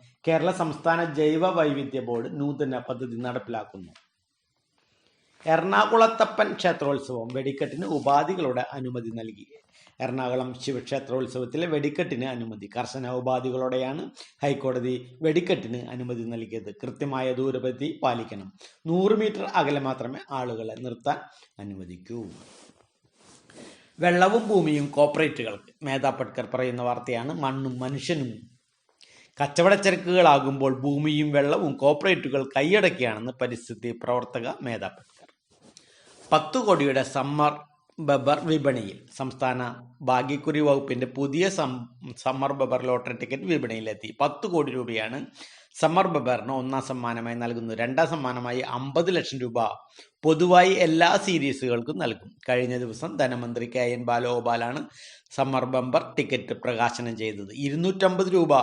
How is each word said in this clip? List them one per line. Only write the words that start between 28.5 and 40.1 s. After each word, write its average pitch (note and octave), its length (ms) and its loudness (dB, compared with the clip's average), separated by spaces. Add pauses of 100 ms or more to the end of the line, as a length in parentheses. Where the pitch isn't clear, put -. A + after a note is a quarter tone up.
കച്ചവടച്ചരക്കുകളാകുമ്പോൾ D#3+ 1400 4
ഭൂമിയും D3 520 0
വെള്ളവും C#3+ 440 2
കോർപ്പറേറ്റുകൾ C#3+ 680 2
കൈയടക്കിയാണെന്ന് C3+ 880 2 (100)
പരിസ്ഥിതി A#2 600 -6
പ്രവർത്തക A#2+ 500 -4 (100)
മേധാ A2 260 -6
പട്കർ. - 380 -20 (1080)
പത്ത് D#3 260 4
കോടിയുടെ C#3+ 440 4
സമ്മർ D3 580 0 (400)
ബബർ C#3+ 380 2
വിപണിയിൽ. C3+ 680 -2 (100)
സംസ്ഥാന B2+ 720 -6 (120)
ഭാഗ്യക്കുറി C3+ 580 0